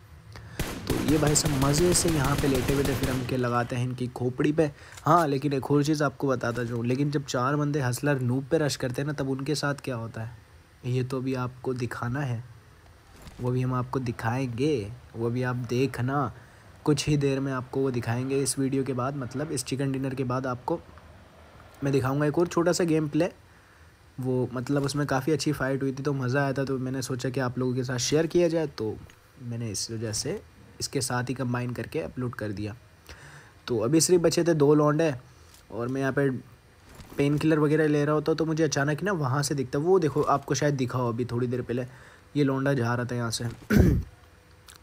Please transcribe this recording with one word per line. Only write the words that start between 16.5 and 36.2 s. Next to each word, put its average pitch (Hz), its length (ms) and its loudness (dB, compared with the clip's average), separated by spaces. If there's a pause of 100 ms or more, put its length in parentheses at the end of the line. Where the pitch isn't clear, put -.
कुछ 147 220 2
ही 151 100 4
देर 139 220 2
में 139 120 -2
आपको 131 280 -4
वो 135 120 2
दिखाएंगे 131 460 -2
इस 139 220 0
वीडियो 135 240 0
के 135 100 -4
बाद, 127 220 -2
मतलब 139 360 -6
इस 139 140 -4
चिकन 135 260 -2
डिनर 131 240 -4
के 135 80 -2
बाद 127 220 -2
आपको 127 340 -4 (1040)
मैं 139 100 2
दिखाऊंगा 139 320 2
एक 147 140 0
और 175 80 4
छोटा 170 240 2
सा 180 120 0
गेम 156 240 2
प्ले। 156 220 0 (880)
वो 127 340 0
मतलब 139 300 0
उसमें 143 240 -2
काफ़ी 139 260 0
अच्छी 151 180 0
फाइट 135 320 -2
हुई 135 80 0
थी, 131 120 -6
तो 147 100 0
मज़ा 131 300 0
आया 135 100 0
था, 135 100 -2
तो 131 140 -2
मैंने 131 240 -4
सोचा 131 280 -4
कि 127 100 -4
आप 127 200 -2
लोगों 127 160 0
के 127 80 -2
साथ 127 160 -4
शेयर 156 280 2
किया 175 200 4
जाए, 160 200 0
तो 110 280 -6 (460)
मैंने 117 300 -6
इस - 200 -6
वजह 113 220 -6
से 185 280 -6 (380)
इसके - 220 -4
साथ 123 280 -2
ही 135 40 -4
combine 123 400 -2
करके 117 280 -6
upload 123 340 -6
कर 107 160 -4
दिया। 104 240 -6 (920)
तो 120 120 2
अभी 147 220 4
सिर्फ 175 220 6
बचे 165 200 4
थे 170 120 4
दो 143 200 6
लौंडे 151 380 4 (580)
और 117 160 -4
मैं 135 140 -2
यहाँ 135 120 0
पे 143 160 2 (880)